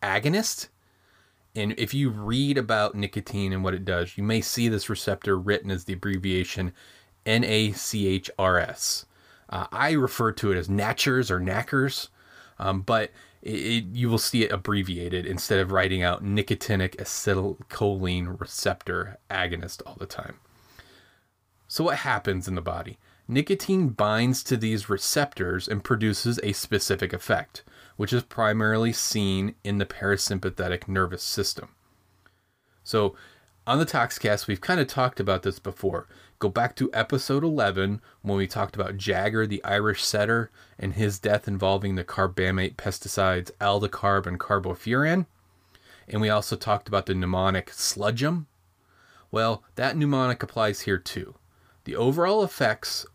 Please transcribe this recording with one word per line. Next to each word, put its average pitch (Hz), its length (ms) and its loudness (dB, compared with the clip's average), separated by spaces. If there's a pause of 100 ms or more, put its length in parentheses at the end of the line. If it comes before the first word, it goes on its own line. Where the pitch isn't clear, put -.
agonist. 131 680 0 (840)
And 107 220 -2
if 113 160 -2
you 135 160 2
read 120 480 0
about 107 380 2
nicotine 101 580 -2
and 92 100 -2
what 92 120 0
it 95 100 -6
does, 90 320 -2
you 101 60 -4
may 110 180 2
see 117 260 0
this 107 220 0
receptor 98 480 0
written 98 320 0
as 90 140 -2
the 98 100 -6
abbreviation 92 800 -2 (540)
N 113 160 4
A 110 300 2
C 101 340 -2
H 95 320 0
R 92 180 4
S. - 480 -2 (440)
Uh, - 220 -6
I 143 200 0
refer 123 400 2
to 104 200 0
it 90 60 2
as 85 100 -2
natchers 110 640 2
or 92 100 0
knackers, 131 720 -2 (480)
um, 95 240 -2
but 113 300 0 (300)
it, - 100 -8
it, 113 420 -2
you 120 160 0
will 113 80 4
see 117 260 2
it - 80 0
abbreviated 92 720 -2
instead 95 340 0
of 95 120 0
writing 95 300 2
out 90 220 2
nicotinic 101 720 0
acetylcholine 95 1400 -2
receptor 95 800 -4 (120)
agonist 87 560 -4
all - 140 -16
the - 80 -12
time. - 320 -12 (1300)
So - 160 -2
what 160 140 0
happens 101 500 -2
in 92 80 -4
the 87 60 -4
body? 85 360 -6 (300)
Nicotine 180 640 2
binds 113 540 2
to 127 140 0
these 110 320 -2
receptors 95 800 0
and 104 160 -2
produces 110 580 0
a 104 120 0
specific 95 600 -2
effect, - 500 -2 (340)
which 104 160 -2
is 120 100 2
primarily 110 720 2
seen 98 680 0
in 101 140 0
the 98 80 2
parasympathetic 92 1040 -2
nervous 92 360 0
system. - 460 -4 (1120)
So 104 320 2 (500)
on 131 140 4
the 160 60 2
Toxcast, 113 640 0
we've 98 140 -2
kinda 175 240 2
talked 127 340 -2
about 95 240 0
this 95 160 -2
before. - 480 -4 (320)
Go 104 80 2
back 120 280 0
to 131 180 0
episode 135 500 0
eleven 101 560 2 (220)
when 101 160 0
we 95 100 2
talked 101 280 -4
about 98 200 -4
Jagger, 104 500 0
the 104 200 -4
Irish 104 400 0
setter, 110 460 2 (280)
and 98 140 -4
his 101 260 0
death 104 300 2
involving 98 460 2
the 87 100 -2
carbamate 95 720 0
pesticides 95 840 0
aldicarb 101 640 2
and 90 140 -4
carbofuran. 123 840 0 (840)
And 107 140 0
we 107 80 4
also 107 260 2
talked 104 320 -2
about 98 200 0
the 95 80 2
mnemonic 92 580 2
sludgeum. 131 720 0 (840)
Well, 110 320 0 (120)
that 127 220 0
mnemonic 131 460 2
applies 107 380 0
here 95 180 0
too. - 360 -10 (500)
The - 100 -6
overall 170 480 2
effects - 720 -2